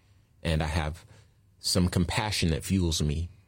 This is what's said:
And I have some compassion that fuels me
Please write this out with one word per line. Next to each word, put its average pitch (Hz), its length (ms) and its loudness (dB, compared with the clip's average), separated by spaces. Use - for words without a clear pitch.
And 80 200 0
I 80 40 -2
have 78 380 -4
some 90 280 2
compassion 95 600 0
that 71 140 -2
fuels 87 360 0
me 80 300 -2